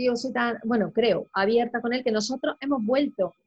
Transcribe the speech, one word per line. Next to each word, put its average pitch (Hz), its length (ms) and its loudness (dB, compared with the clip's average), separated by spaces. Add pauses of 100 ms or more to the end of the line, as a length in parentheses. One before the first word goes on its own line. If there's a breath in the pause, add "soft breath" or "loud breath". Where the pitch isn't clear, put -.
yo 247 120 2
soy 240 160 -6
tan, 240 320 0
bueno, 214 280 0
creo, 220 400 2
abierta 233 480 2
con 233 120 -2
él, 254 120 -4
que 233 80 0
nosotros 254 480 -2
hemos 277 240 -2
vuelto 240 500 0 (120)